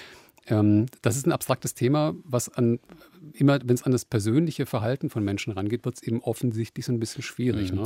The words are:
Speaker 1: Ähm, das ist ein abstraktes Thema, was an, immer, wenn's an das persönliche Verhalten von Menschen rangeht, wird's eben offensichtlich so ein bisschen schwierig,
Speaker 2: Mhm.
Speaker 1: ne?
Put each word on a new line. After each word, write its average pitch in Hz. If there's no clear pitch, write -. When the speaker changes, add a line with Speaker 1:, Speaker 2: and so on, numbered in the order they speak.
Speaker 1:
Ähm, 104
das 113
ist 139
ein 170
abstraktes 135
Thema, 151
was 123
an, 120
immer, 139
wenn's 123
an 135
das 123
persönliche 127
Verhalten 127
von 110
Menschen 101
rangeht, 104
wird's -
eben 117
offensichtlich 113
so 131
ein 117
bisschen 113
schwierig, 113
Speaker 2:
Mhm. 92
Speaker 1:
ne? 98